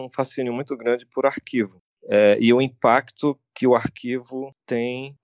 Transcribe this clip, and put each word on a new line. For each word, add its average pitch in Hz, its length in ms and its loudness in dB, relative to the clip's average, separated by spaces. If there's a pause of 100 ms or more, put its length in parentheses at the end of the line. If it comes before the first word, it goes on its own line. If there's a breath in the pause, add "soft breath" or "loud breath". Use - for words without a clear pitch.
um 127 60 -14
fascínio 127 440 -6
muito 135 220 -8
grande 120 300 -4
por 131 200 -6
arquivo. 120 540 -4 (300)
É, 104 320 4
e 117 120 4
o 127 80 4
impacto 131 800 0 (160)
que - 100 -4
o 123 100 6
arquivo 127 760 -6 (160)
tem 127 560 -6